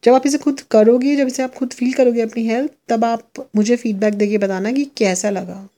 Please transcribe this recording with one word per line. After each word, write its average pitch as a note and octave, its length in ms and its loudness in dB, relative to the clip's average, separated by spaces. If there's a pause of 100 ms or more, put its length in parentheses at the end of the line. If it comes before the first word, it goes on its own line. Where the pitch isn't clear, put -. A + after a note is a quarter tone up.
जब A#3+ 100 6
आप C4 140 2
इसे C#4+ 100 0
खुद C#4 240 -4
करोगे, B3 540 4
जब C#4 120 0
इसे B3+ 160 -4
आप B3+ 120 -8
खुद B3 140 -6
feel B3 240 -4
करोगे A#3+ 280 2
अपनी A3+ 260 -4
health, B3+ 240 -4 (180)
तब A3+ 160 0
आप - 500 -8
मुझे G#3+ 200 4
feedback G#3+ 380 -2
देके G#3 240 0
बताना G3 340 -2
कि C#4 260 -4
कैसा G3 320 0
लगा F#3+ 480 -8